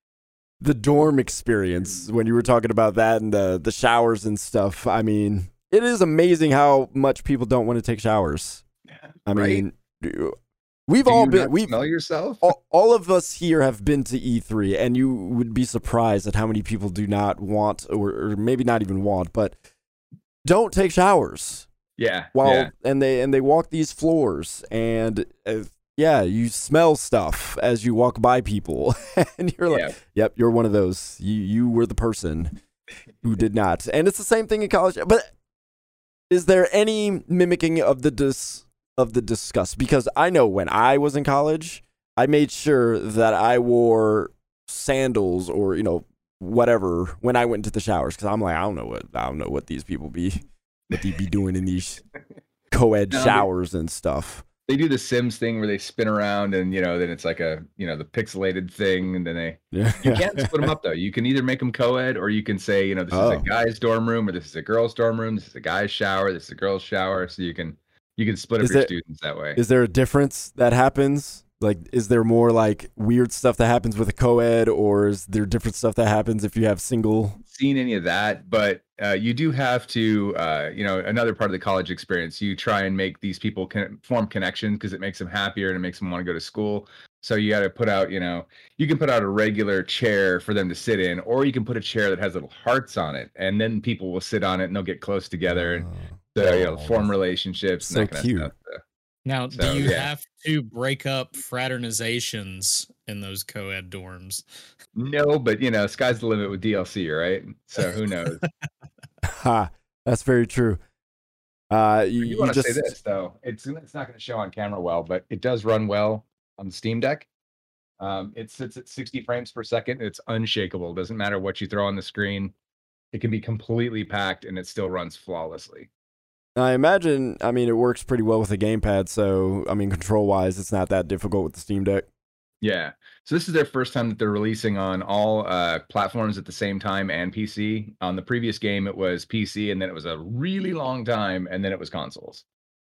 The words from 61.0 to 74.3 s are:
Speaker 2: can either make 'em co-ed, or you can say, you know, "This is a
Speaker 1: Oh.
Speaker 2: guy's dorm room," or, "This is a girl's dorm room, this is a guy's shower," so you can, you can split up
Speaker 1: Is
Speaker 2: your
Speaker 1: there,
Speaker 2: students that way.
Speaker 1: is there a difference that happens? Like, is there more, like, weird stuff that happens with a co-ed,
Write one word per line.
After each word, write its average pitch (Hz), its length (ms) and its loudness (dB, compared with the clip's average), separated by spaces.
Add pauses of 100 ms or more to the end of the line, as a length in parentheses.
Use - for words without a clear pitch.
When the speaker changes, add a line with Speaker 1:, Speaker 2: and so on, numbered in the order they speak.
Speaker 2:
can 113 140 -2
either 131 180 2
make 131 180 -2
'em 123 100 -2
co-ed, 127 460 0
or 98 120 -2
you 107 140 0
can 104 160 -2
say, 98 280 2
you 98 80 0
know, 92 80 -2
"This 87 180 -2
is 113 100 4
a 104 60 0
Speaker 1:
Oh. - 120 -4
Speaker 2:
guy's 113 300 0
dorm 113 300 0
room," 113 200 0
or, - 20 -6
"This 85 140 -8
is - 100 -16
a 80 60 -8
girl's 113 320 0
dorm 117 260 0
room, 113 160 -4
this 98 120 -8
is - 80 -20
a 64 60 -14
guy's 95 300 -2
shower," 98 460 0 (920)
so - 140 -10
you 85 140 -4
can, 80 220 -8 (400)
you 113 80 0
can 104 120 0
split 113 240 -2
up 120 80 2
Speaker 1:
Is - 20 -2
Speaker 2:
your 135 60 4
Speaker 1:
there, 135 100 4
Speaker 2:
students 82 340 -8
that 76 160 -6
way. 76 200 -6
Speaker 1:
is 120 120 0
there 127 140 6
a 113 60 0
difference 131 680 0
that 120 160 4
happens? 139 720 2 (160)
Like, 98 180 0 (140)
is 107 160 0
there 117 140 6
more, 117 280 6
like, 110 460 2
weird 117 360 2
stuff 120 240 2
that 117 100 4
happens 113 300 2
with 110 120 0
a - 40 -4
co-ed, 117 560 4